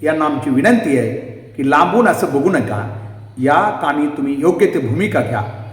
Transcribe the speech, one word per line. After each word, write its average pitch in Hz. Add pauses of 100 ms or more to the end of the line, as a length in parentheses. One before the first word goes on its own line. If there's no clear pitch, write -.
यांना 156
आमची 143
विनंती 156
आहे 113 (460)
की 139
लांबून 180
असं 170
बघू 139
नका. 104 (420)
या 160
कामी 147
तुम्ही 139
योग्य 170
ते 175
भूमिका 135
घ्या. 113 (320)